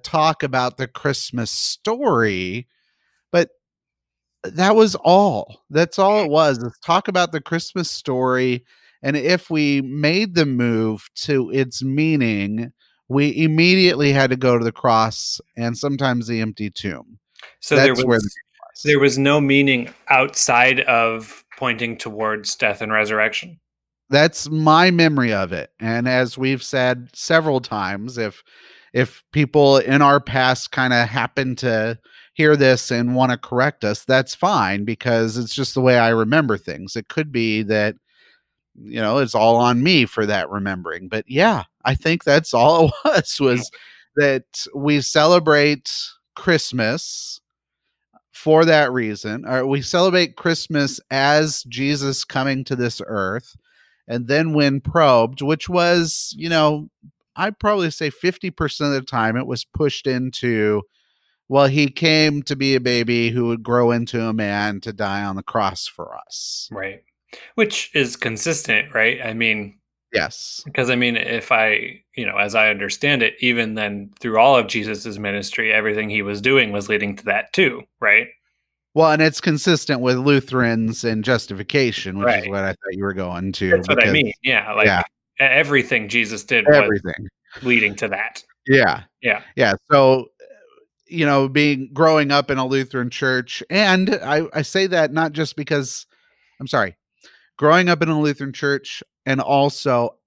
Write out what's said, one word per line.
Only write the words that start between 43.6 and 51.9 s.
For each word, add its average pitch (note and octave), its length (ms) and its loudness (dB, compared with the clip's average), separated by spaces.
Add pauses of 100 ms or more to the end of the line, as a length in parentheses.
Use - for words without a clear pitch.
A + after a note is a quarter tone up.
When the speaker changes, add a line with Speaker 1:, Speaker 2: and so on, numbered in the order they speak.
Speaker 2:
Yeah. D3 100 4
Speaker 1:
that - 480 -4
we C#3+ 260 0
celebrate D3+ 880 2 (460)
Christmas - 1040 -4 (920)
for D#3 340 4
that D3+ 260 4
reason, A2 560 -4
or B2+ 180 -2
we C#3 160 0
celebrate F3+ 540 0
Christmas D3 640 -2 (100)
as D3 540 2
Jesus C#3 640 -4